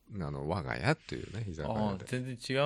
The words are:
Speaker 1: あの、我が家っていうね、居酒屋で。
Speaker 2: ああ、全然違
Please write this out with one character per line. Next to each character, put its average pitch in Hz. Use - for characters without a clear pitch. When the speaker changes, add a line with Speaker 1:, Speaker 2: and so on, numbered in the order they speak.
Speaker 1:
あ 78
の、 71
我 87
が 60
家 85
っ -
て -
い 60
う -
ね、 110
居 87
酒 78
屋 113
で。 110
Speaker 2:
あ 107
あ、 95
全 127
然 127
違 131